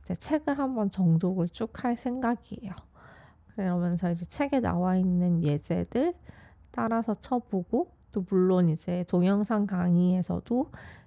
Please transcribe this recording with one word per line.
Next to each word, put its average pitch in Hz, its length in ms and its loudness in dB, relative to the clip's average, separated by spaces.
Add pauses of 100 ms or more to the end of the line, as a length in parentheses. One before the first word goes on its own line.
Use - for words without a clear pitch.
이제 180 120 -6
책을 294 440 -2
한번 240 320 -2
정독을 180 580 2
쭉 - 360 -8
할 240 120 0
생각이에요. 240 760 -6 (840)
그러면서 175 560 0
이제 170 140 -4
책에 277 340 -2
나와 180 380 0
있는 180 460 2
예제들 175 680 0 (580)
따라서 226 440 -2
쳐보고, 233 760 -4 (200)
또 190 180 -4
물론 185 400 4
이제 175 380 -4
동영상 202 600 2
강의에서도 180 1040 0 (360)